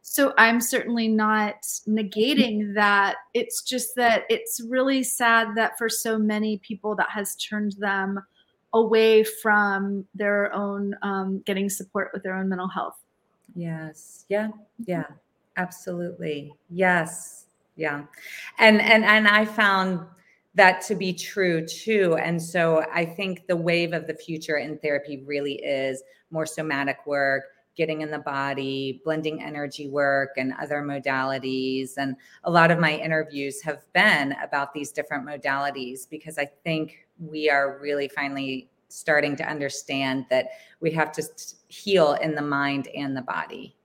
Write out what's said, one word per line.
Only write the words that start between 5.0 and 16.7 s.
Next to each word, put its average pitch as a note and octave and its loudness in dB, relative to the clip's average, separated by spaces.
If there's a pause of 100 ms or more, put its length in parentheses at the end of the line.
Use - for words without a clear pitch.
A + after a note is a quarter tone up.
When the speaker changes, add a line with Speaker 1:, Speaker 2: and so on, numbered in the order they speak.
Speaker 1:
sad A3+ 2
that A3 0
for A3+ -2
so A3 -2
many G#3+ 0
people G#3 -8
that F#3 -2
has G3+ -6
turned G#3 -4
them G3 -2 (520)
away A3 6
from G3+ 0
their G3+ 0
own, G3+ -4 (100)
um, G3 -2
getting G3 -2
support F#3+ -6
with G3 -8
their F#3 -6
own F#3+ -2
mental F#3 -4
health. F#3 -8 (560)
Speaker 2:
Yes. D#3+ -12
Yeah. G#3+ -2 (360)
Yeah. E3 -2 (500)
Absolutely. F3 -8 (160)
Yes. F3 0 (320)